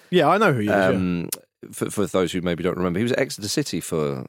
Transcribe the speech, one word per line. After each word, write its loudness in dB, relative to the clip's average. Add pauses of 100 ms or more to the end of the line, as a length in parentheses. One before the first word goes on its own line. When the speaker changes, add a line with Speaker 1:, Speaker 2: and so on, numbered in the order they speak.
Speaker 1:
Yeah, 4
I 4
know 4
who 0
he 0
is, 2
yeah. 4
Speaker 2:
Um, 0 (440)
for, -4
for 0
those 0
who -2
maybe -2
don't 0
remember, 0
he 0
was 0
at 0
Exeter -4
City -2
for, -2